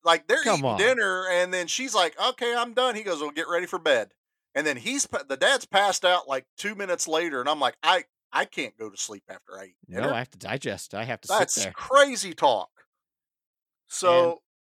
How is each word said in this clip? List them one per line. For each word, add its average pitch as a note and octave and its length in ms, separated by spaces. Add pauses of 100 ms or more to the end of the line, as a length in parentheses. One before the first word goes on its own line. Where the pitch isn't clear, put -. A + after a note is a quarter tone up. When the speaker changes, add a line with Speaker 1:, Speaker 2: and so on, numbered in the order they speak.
Speaker 1:
Like, E3 220
they're C#4+ 180
Speaker 2:
Come F#3 200
Speaker 1:
eating - 0
Speaker 2:
on. F#3+ 300
Speaker 1:
dinner, F#3+ 340
and F3+ 240
then F3+ 140
she's B3+ 280
like, F3+ 240
"Okay, A#3+ 380
I'm A#3+ 180
done." B3 200
He G#3+ 80
goes, F3+ 180
"Well, D3 100
get D3+ 180
ready F3 180
for F#3 120
bed." C3+ 360 (400)
And D3 120
then C#3 120
he's B3 280
pa-, G3 160
the C#3 140
dad's A#3+ 300
passed G3 380
out, F3+ 240
like, C3+ 180 (100)
two G#3 180
minutes F#3+ 320
later, D#3+ 340
and B2+ 80
I'm D3+ 120
like, B2 220
"I, F3 220 (280)
I D3+ 140
can't C3+ 320
go A2 120
to G2 60
sleep G#2 320
after F#2+ 300
I G2 80
eat F2+ 100 (120)
Speaker 2:
No, A2 240
Speaker 1:
dinner." - 0
Speaker 2:
I A#2 60
have B2+ 140
to - 60
digest. G2+ 560
I G#2 100
have A#2+ 180
to - 60
sit G3 240
Speaker 1:
That's - 20
Speaker 2:
there. G2 200
Speaker 1:
crazy B3 600
talk. A#2+ 500 (1040)
So, - 140
Speaker 2:
And F3 360 (340)